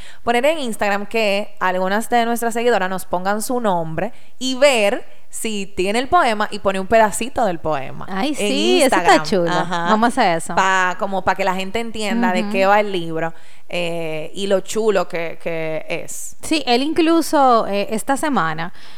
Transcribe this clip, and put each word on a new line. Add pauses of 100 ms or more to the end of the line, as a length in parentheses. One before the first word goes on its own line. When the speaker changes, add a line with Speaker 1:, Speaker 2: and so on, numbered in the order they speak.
(220)
Speaker 1:
Poner
en
Instagram
que
algunas
de
nuestras
seguidoras
nos
pongan
su
nombre (240)
y
ver (240)
si
tiene
el
poema
y
pone
un
pedacito
del
poema
Speaker 2:
Ay,
Speaker 1:
en
Speaker 2:
sí,
eso
está (180)
Speaker 1:
Instagram.
Speaker 2:
chulo.
Speaker 1:
Ajá.
Speaker 2:
Vamos
a
hacer
eso.
Speaker 1:
Pa-,
como
pa'
que
la
gente
entienda
de
Speaker 2:
Ujú.
Speaker 1:
qué
va
el
libro, (360)
eh,
y
lo
chulo
que,
que
es.
Speaker 2:
Sí,
él
incluso,
eh,
esta
semana, (260)